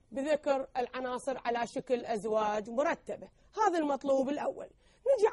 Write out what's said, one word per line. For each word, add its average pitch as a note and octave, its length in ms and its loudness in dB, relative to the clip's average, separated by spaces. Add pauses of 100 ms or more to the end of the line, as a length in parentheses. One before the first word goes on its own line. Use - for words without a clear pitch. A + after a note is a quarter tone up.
(120)
بذكر C#4 540 0 (100)
العناصر B3+ 640 -4
على A#3 280 -2
شكل A#3+ 380 -2
أزواج G#3+ 680 -2
مرتبة. B3+ 580 -4 (280)
هذا F#4+ 220 4
المطلوب C4+ 500 2
الأول. - 380 -4 (500)
نجي G4+ 160 4